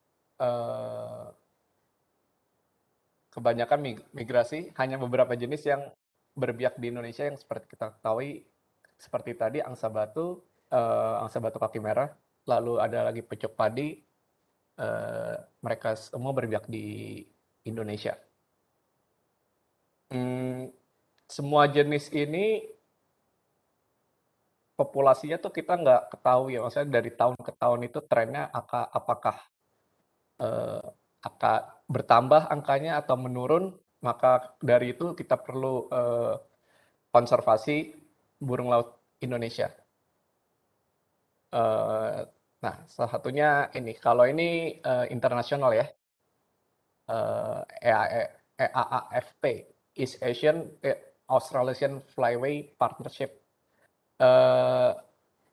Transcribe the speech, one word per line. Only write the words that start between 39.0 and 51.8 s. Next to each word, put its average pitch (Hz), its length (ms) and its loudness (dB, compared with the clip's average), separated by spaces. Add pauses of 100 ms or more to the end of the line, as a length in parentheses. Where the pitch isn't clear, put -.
Indonesia. 117 480 -4 (1800)
Eh, 110 640 0 (440)
nah, 110 120 -4 (140)
salah 120 240 -4
satunya 143 640 2
ini, 117 220 -8
kalau 123 260 6
ini, 165 560 0
eh, 127 320 0
internasional 123 640 0
ya, 127 80 2 (1300)
eh, 110 460 -2 (260)
E 120 80 6
A 107 160 4
E, 113 140 -2 (340)
E 131 80 0
A 123 180 0 (140)
A - 20 0 (200)
F - 240 -10
P, 120 240 -2 (320)
East 131 240 -6
Asian, 151 400 0 (160)
eh, - 400 -6 (100)
Australasian 135 720 0 (160)